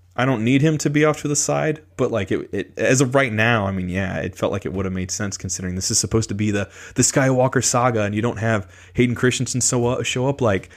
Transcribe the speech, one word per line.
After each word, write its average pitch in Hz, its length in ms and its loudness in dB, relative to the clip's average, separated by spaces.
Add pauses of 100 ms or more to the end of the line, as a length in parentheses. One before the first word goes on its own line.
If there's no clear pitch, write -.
(160)
I 120 100 0
don't 123 180 0
need 127 180 4
him 156 160 4
to 143 140 0
be 147 140 4
off 151 180 0
to - 40 -4
the 147 80 0
side, 147 460 -2 (160)
but, 123 140 0
like, 107 200 -2
it, 92 220 -2
it, - 240 -6
as 127 240 4
of 127 140 2
right 135 180 2
now, 110 320 2
I 95 60 0
mean, 92 180 -2
yeah, 92 280 -2
it 90 180 -6
felt - 160 -2
like 98 120 -4
it - 80 -6
would 95 140 -4
have 92 80 -4
made 92 160 -4
sense 101 280 -6
considering 92 360 -6
this 92 160 -4
is 110 80 0
supposed 113 320 0
to 101 60 -6
be 107 160 0
the, 101 180 -2 (240)
the - 80 0
Skywalker 131 600 2
saga, 120 400 2
and 101 100 -2
you 107 80 0
don't 117 160 -2
have 107 340 -2 (220)
Hayden 120 220 2
Christensen 123 440 0
so, 120 280 0
uh, 127 160 -2
show 127 240 -2
up, 139 120 -2
like, 101 380 0